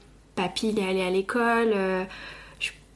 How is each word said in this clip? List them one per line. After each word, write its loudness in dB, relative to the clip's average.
papy, 0
il 2
est 0
allé 2
à 0
l'école, 2
euh... 0
Je... -4